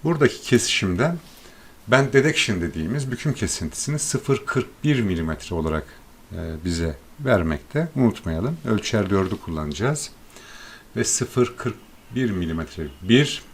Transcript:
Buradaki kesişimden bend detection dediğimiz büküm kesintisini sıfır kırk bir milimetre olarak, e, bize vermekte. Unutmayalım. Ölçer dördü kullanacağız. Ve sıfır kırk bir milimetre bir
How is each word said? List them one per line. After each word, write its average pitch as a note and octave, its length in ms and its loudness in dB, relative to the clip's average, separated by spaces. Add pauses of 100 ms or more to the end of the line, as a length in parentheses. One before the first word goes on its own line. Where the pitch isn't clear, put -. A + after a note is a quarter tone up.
Buradaki D3+ 380 2
kesişimden A#2 760 2 (680)
bend B2+ 240 4
detection C3+ 480 4
dediğimiz F2 500 -4
büküm B2+ 220 -2
kesintisini G#2+ 640 -4
sıfır - 480 -2
kırk - 380 -4
bir C#3+ 160 4
milimetre E2 560 -2
olarak, D#2 280 0 (480)
e, F2 40 -10 (280)
bize E2 320 -2 (240)
vermekte. A#2+ 760 0
Unutmayalım. A#2 680 0
Ölçer G#2 460 0
dördü F#2+ 340 2
kullanacağız. D#2+ 680 -4 (840)
Ve A2+ 80 0
sıfır - 520 0
kırk - 200 -6 (380)
bir B2 160 0
milimetre E2 560 -4 (160)
bir B2 400 4 (120)